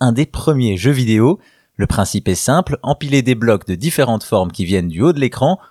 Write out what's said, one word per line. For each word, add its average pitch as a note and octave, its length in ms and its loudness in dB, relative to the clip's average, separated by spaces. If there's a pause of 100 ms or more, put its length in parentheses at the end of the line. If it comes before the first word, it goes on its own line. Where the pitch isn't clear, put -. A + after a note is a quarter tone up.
un B2 120 2
des C3 120 2
premiers B2 540 0
jeux B2+ 140 2
vidéo. B2 480 2 (360)
Le G2+ 100 -2
principe - 420 -2
est F2+ 80 0
simple, D3+ 460 -2
empiler C#3 380 0
des B2 140 2
blocs A2+ 320 0
de F#2 80 -2
différentes A#2 500 -2
formes F#2 260 0
qui F#2 140 -4
viennent F2 240 0
du E2 140 -4
haut E3+ 100 2
de C#3+ 80 -2
l'écran C3+ 380 0 (120)